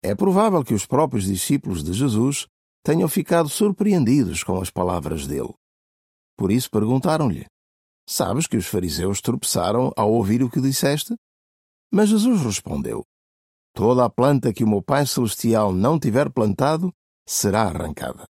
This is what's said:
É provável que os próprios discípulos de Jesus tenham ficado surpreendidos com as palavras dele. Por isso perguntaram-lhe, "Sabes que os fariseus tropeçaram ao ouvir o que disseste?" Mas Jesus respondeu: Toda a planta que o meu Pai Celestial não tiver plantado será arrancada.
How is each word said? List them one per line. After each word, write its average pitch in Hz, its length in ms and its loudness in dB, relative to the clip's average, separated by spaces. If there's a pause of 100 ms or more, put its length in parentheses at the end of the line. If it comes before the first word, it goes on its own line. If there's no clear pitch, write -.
É 98 100 0
provável 196 480 2
que 120 100 -4
os 104 140 -2
próprios 127 380 0
discípulos 98 580 -2
de 78 100 -6
Jesus 123 540 0 (380)
tenham 165 240 2
ficado 170 400 0
surpreendidos 147 960 2
com 92 160 -2
as 95 100 -6
palavras 87 560 -4
dele. 69 260 -6 (840)
Por 95 160 0
isso 127 180 0
perguntaram-lhe, 127 760 0 (680)
"Sabes 117 360 -2
que - 100 -2
os 95 100 -2
fariseus 90 540 -4
tropeçaram 113 760 0
ao 107 160 2
ouvir 113 320 2
o 127 60 0
que 131 140 -2
disseste?" 139 520 -2 (800)
Mas 208 160 4
Jesus 220 320 4
respondeu: 76 640 -4 (680)
Toda 127 280 4
a 120 60 2
planta 127 420 2
que 110 140 -2
o 107 40 4
meu 101 120 2
Pai 143 260 0
Celestial 110 680 0
não 127 260 2
tiver 131 320 0
plantado 139 580 0 (360)
será 104 380 0
arrancada. 78 600 -6 (140)